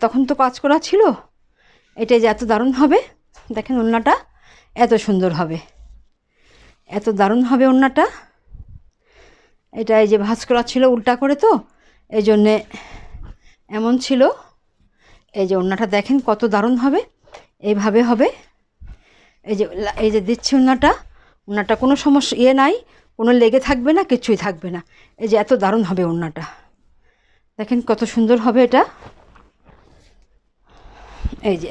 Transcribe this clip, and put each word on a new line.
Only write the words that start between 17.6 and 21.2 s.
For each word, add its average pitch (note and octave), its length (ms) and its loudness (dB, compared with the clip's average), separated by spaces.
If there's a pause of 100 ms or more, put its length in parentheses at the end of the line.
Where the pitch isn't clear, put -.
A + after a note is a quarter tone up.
এইভাবে G3+ 320 0 (100)
হবে। A#3+ 180 2 (1160)
এই G#3+ 120 -4
যে G#3 60 0 (200)
লা-, G3+ 200 -6
এই A3 100 2
যে A3 140 2
দিচ্ছি A#3 300 -2
ওড়নাটা, C4 320 2 (580)